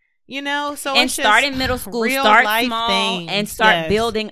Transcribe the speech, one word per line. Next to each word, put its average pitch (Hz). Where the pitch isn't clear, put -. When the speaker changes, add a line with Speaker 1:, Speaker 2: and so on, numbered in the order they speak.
Speaker 1:
You 269
know, 285
so 285
Speaker 2:
And 254
Speaker 1:
it's 254
just 269
Speaker 2:
start 220
in 277
middle 254
school, 233
Speaker 1:
real 262
Speaker 2:
start 226
Speaker 1:
life 226
Speaker 2:
small, 226
Speaker 1:
things. 170
Speaker 2:
and 208
start 214
Speaker 1:
Yes. 160
Speaker 2:
building 214